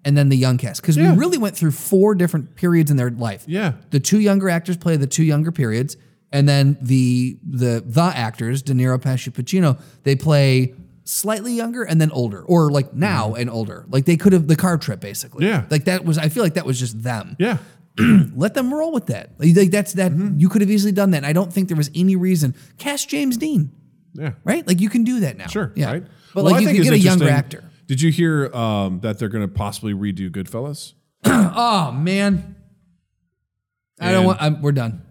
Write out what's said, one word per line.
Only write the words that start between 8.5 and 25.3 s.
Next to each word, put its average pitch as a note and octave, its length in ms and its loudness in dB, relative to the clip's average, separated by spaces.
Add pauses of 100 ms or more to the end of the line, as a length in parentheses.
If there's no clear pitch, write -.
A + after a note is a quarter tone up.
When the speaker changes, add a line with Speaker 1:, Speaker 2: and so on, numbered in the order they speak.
Speaker 1:
De C#3 100 -4
Niro, B2+ 280 2
Pesci, B2+ 320 -4
Pacino, D3 480 0 (240)
they C#3 100 2
play C3+ 600 2 (300)
slightly A3+ 500 -6
younger A#3 280 -6
and D#3+ 180 2
then D#3 120 2
older, B2+ 300 -4
or, E3 280 2
like, C#3 240 -2
now C3+ 360 -2
Speaker 2:
Mm-hmm. A#2 100 -6
Speaker 1:
and A#2+ 100 -4
older. G#2 380 -8
Like, C3+ 160 0
they E3+ 120 4
could F#3+ 160 4
have, E3+ 140 4
the D#3+ 100 4
car F3 220 0
trip, G2 220 -8
basically. G#2+ 460 -8
Speaker 2:
Yeah. F3+ 240 0
Speaker 1:
Like, D3+ 160 0
that F#3 180 -2
was, E3 140 0
I D#3 100 0
feel A3 160 -2
like D#3+ 100 0
that E3+ 120 -4
was B2+ 120 -2
just A2+ 240 -8
them. A2+ 380 -8
Speaker 2:
Yeah. G3 180 -2 (200)
Speaker 1:
<clears throat> - 200 -18
Let G3 560 4
them C4 180 -2
roll D#4 200 -2
with B3+ 140 -4
that. G2+ 320 -8
Like, D#3+ 180 4
like, F#3+ 160 6
that's, G#3 220 -2
that, F#3 180 0
Speaker 2:
Mm-hmm. F#3 260 -2
Speaker 1:
you F3 100 4
could G#3 120 0
have G3+ 100 2
easily G#3 220 0
done G3 200 2
that. D#3 60 2
And C#3 80 -6
I D3 60 0
don't F3 200 0
think F#3+ 140 0
there F3 100 -4
was D3 200 -2
any F#3+ 180 2
reason. F3 400 0 (240)
Cast C#4+ 300 -8
James C#4 300 -2
Dean. A#3 340 -2 (420)
Speaker 2:
Yeah. D3 180 -8 (120)
Speaker 1:
Right? D4+ 220 -2
Like, F3+ 140 2
you G#3+ 80 0
can A#3 140 0
do A#3+ 180 0
that C#3 160 -4